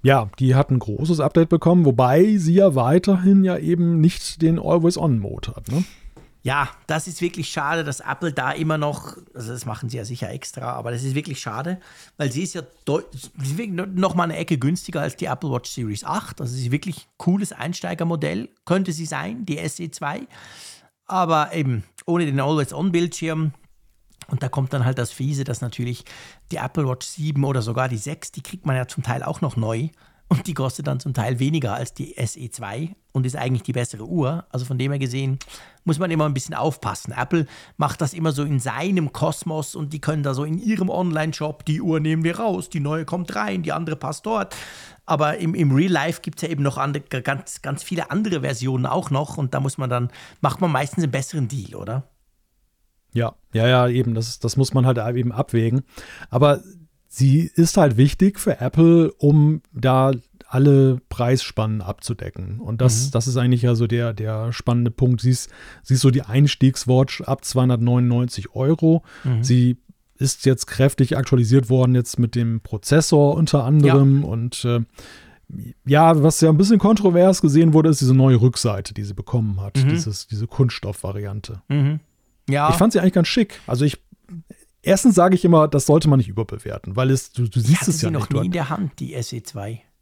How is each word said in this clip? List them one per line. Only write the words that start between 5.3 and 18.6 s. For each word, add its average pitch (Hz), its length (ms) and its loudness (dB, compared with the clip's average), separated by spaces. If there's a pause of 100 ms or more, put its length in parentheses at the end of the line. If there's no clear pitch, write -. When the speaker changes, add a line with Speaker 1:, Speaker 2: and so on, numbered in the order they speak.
Speaker 1:
hat, - 160 -14
ne? 160 140 -2 (600)
Speaker 2:
Ja, 139 240 -2 (200)
das 156 180 -4
ist 175 140 -12
wirklich 175 320 -6
schade, 156 320 -4
dass 143 160 -8
Apple 156 320 -6
da 131 180 -4
immer 156 260 -2
noch, 147 400 -6 (160)
also 117 200 -12
das 123 120 -12
machen 113 240 -8
sie 123 100 -10
ja 107 60 -10
sicher 120 240 -10
extra, 123 440 -12
aber 120 180 -8
das 120 140 -8
ist 135 100 -4
wirklich 147 260 -8
schade, 147 380 -8 (380)
weil 139 160 -4
sie 143 100 -4
ist - 120 -8
ja 170 80 -10 (220)
deu-, 147 280 -2
sie - 160 -16 (220)
ist 156 80 -6
wirklich 226 180 -8
no-, 185 100 -6
noch 185 300 -2
mal 175 80 0
eine 165 120 -6
Ecke 160 220 -2
günstiger 147 440 -4
als 156 120 -6
die 170 120 -8
Apple 135 260 -6
Watch 123 180 -6
Series 107 320 -8
acht. - 380 -8
Also 123 160 -8
sie 131 100 -6
ist 120 60 -2
wirklich 156 240 -4 (100)
ein - 120 -20
cooles 190 340 -2
Einsteigermodell, 165 960 -6 (160)